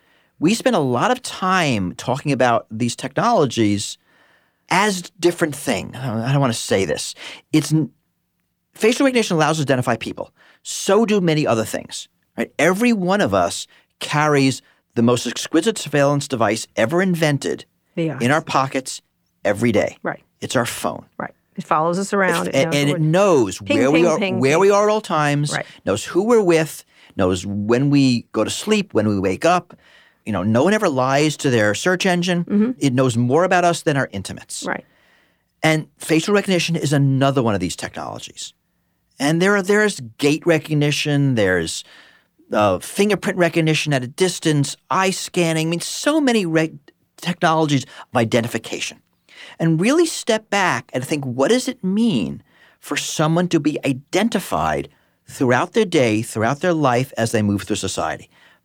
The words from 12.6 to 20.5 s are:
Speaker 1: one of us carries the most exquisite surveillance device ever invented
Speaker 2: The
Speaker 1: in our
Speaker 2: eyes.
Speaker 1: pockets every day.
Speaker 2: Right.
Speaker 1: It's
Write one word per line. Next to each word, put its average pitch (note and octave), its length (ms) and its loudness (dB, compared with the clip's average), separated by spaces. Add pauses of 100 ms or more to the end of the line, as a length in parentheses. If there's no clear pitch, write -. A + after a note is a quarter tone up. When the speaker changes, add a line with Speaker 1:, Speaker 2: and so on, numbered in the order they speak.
Speaker 1:
one G3 280 0
of A#2+ 140 0
us F2 320 0 (340)
carries C#3+ 600 2 (340)
the A#2 80 2
most A#2+ 240 2
exquisite E3 520 -2
surveillance C#3+ 500 0
device A2 380 -2 (100)
ever B2+ 240 2
invented D#3 640 0 (300)
Speaker 2:
The E3 140 -2
Speaker 1:
in B2 220 -2
our D3+ 80 2
Speaker 2:
eyes. E3 80 -8
Speaker 1:
pockets C3+ 560 -2 (420)
every G#2 280 0
day. - 300 0
Speaker 2:
Right. - 200 -8 (180)
Speaker 1:
It's - 160 -4